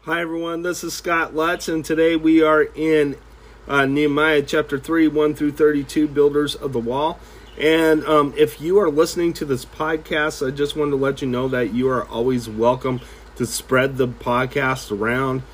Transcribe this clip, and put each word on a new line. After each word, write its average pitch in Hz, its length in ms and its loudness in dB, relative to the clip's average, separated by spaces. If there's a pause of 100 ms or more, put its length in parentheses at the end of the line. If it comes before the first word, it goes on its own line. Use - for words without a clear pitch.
Hi, 165 160 -2
everyone. 165 420 -6
This 175 200 -6
is 170 120 -8
Scott 165 380 -2
Lutz, 165 360 -2
and 160 160 -2
today 165 320 2
we 160 260 6
are 156 200 6
in, 151 520 0 (540)
uh, 139 180 2
Nehemiah 147 560 2
chapter 147 340 -2
three, 160 300 0
one 151 260 2
through 147 200 -2
thirty-two, 151 560 0
Builders 143 480 2
of 143 160 -8
the 120 80 -2
Wall. 139 400 -4 (360)
And, 156 500 2
um, 147 300 2
if 147 240 0
you 180 200 2
are 175 100 2
listening 165 440 0
to 160 100 -6
this 135 200 -4
podcast, 156 800 -4
I 131 60 -2
just 143 240 -2
wanted 147 160 -2
to 139 60 0
let 135 260 -2
you 135 60 -4
know 123 180 -2
that 123 260 -2
you 127 160 0
are 127 200 0
always 117 400 -2
welcome 123 520 0 (360)
to 123 100 -4
spread 131 500 0
the 127 120 2
podcast 127 840 -4
around 127 640 -2